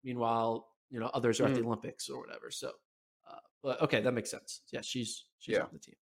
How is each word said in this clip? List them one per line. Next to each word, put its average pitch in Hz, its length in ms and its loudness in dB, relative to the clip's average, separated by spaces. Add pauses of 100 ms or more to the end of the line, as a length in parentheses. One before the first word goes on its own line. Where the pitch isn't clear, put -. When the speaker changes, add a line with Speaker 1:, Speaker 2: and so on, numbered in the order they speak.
Speaker 1:
Meanwhile, 117 640 2 (220)
you 123 100 -6
know, 113 140 -2
others 120 260 4
are 123 60 6
at 131 100 4
the 120 60 2
Speaker 2:
Mm. 117 60 0
Speaker 1:
Olympics 113 420 -4
or 131 100 -6
whatever. - 320 -12
So, - 200 -6 (580)
uh, - 100 -16 (240)
but 139 180 0
okay, 135 200 4
that 123 100 4
makes 120 180 -2
sense. - 320 -10 (100)
Yeah, 117 100 -6
she's, - 440 -6 (140)
she's - 160 -2
Speaker 2:
Yeah. 95 80 4
Speaker 1:
on - 100 -6
the 71 60 -16
team. - 160 -20 (140)